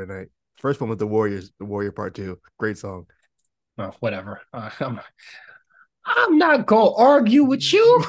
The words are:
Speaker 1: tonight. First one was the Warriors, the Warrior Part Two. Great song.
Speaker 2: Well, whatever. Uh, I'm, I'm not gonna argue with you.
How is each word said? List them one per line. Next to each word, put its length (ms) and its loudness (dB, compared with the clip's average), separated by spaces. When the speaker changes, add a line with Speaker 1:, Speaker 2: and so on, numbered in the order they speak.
Speaker 1:
tonight. 240 -14
First 240 -4
one 100 -6
was 80 -6
the 80 -4
Warriors, 540 -2
the 40 -14
Warrior 280 -8
Part 240 -10
Two. 240 -12
Great 180 -6
song. 300 -14
Speaker 2:
Well, 240 -12
whatever. 400 -8
Uh, 180 -14
I'm, 200 -8
I'm 340 0
not 280 2
gonna 280 4
argue 500 4
with 280 -2
you. 360 6